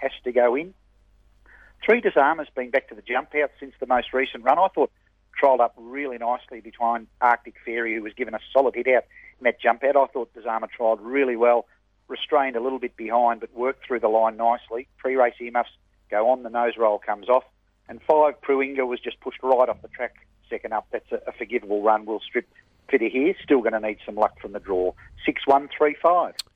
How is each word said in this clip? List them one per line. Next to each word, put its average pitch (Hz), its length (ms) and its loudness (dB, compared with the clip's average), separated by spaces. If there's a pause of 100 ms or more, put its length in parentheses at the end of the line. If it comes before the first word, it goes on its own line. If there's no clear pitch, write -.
has 135 120 -6 (100)
to 123 100 -6
go 120 220 4
in. 170 180 -6 (1120)
Three 233 160 4
Disarmer's 156 540 2
been 127 160 -8
back 131 180 -2
to 123 60 -18
the 104 80 -20
jump 127 320 -6
out 147 160 0 (100)
since 135 180 -16
the 127 80 -8
most 123 260 -2
recent 131 320 -4
run. 143 140 4
I 185 160 2
thought 147 160 0 (520)
trialled 131 180 4
up 120 160 2
really 127 400 -10
nicely 117 440 -8
behind 113 480 -4 (120)
Arctic 120 440 2
Fairy, 117 300 -4
who 110 80 -6
was 104 120 -14
given 110 200 -8
a 107 40 -8 (140)
solid 131 220 2
hit 120 140 -2
out 123 160 4 (340)
in 127 60 -18
that 117 160 0
jump 117 240 0
out. 139 120 2
I 135 100 4
thought 120 280 -8
Disarmer 113 340 -6 (100)
trialled 113 240 2
really 127 340 -2
well, 120 300 4 (420)
restrained 135 480 -2
a 113 40 -2
little 131 180 -4
bit 120 180 -8
behind, 117 440 0
but 113 140 -16
worked 123 320 -4
through 120 140 -4
the 113 80 0
line 113 280 2
nicely. 117 600 -4
Pre-race 131 440 0
earmuffs 120 300 -4 (400)
go 110 200 2
on, 127 120 0
the 117 80 -12
nose 120 280 -2
roll 107 200 2
comes 104 300 -8
off. 127 160 4 (440)
And 117 200 -18
five, 151 320 4
Pruinga, 135 460 -2
was 123 140 -6
just - 200 -12
pushed - 220 -12
right 127 260 4
off 107 140 -6
the - 60 -20
track - 380 -10 (220)
second 110 240 -8
up. 107 180 -4
That's - 220 -8
a, 117 140 -6
a 123 60 -10
forgivable 104 500 -4
run. 107 240 2
We'll 110 140 -6
strip - 280 -6 (420)
fitter 117 180 2
here. 143 340 0
Still 135 200 4
gonna 110 180 -2
need 107 260 -6
some 107 80 -12
luck 107 260 0
from 101 120 -14
the 101 80 -10
draw. 92 320 -2 (340)
Six - 200 -4
one 139 300 4
three 151 240 2
five. 170 340 2 (220)